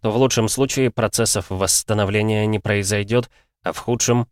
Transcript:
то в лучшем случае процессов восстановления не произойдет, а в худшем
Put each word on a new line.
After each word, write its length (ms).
то 120
в 40
лучшем 320
случае 440
процессов 560
восстановления 960
не 140
произойдет, 680
а 80
в 60
худшем 540